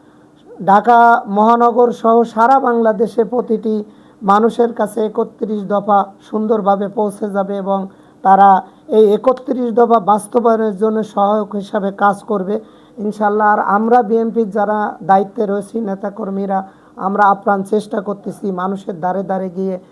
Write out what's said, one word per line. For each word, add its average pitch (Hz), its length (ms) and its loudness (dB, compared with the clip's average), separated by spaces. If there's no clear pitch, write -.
ঢাকা 233 600 4
মহানগর 233 680 2
সহ 226 320 2
সারা 233 360 2
বাংলাদেশে 226 640 0
প্রতিটি 220 600 -4
মানুষের 226 500 2
কাছে 220 340 -4
একত্রিশ 214 580 -6
দফা 202 560 0
সুন্দরভাবে 208 680 -2
পৌঁছে 208 420 -4
যাবে 196 260 -4
এবং 190 320 -4
তারা 190 400 6
এই 214 260 4
একত্রিশ 247 580 -2
দফা 226 280 4
বাস্তবায়নের 214 760 0
জন্য 214 280 -2
সহায়ক 208 500 -2
হিসাবে 196 380 -4
কাজ 202 300 0
করবে 208 380 -4
ইনশাল্লাহ। 208 500 -2
আর 208 100 2
আমরা 220 440 2
বিএনপির 226 480 -2
যারা 208 520 -2
দায়িত্বে 202 440 0
রয়েছি 202 340 -6
নেতাকর্মীরা, 196 880 -6
আমরা 202 260 -2
আপ্রাণ 202 400 2
চেষ্টা 208 380 -4
করতেছি 196 520 -8
মানুষের 190 460 -8
দ্বারে 180 240 -4
দ্বারে 190 280 -6
গিয়ে 185 280 -6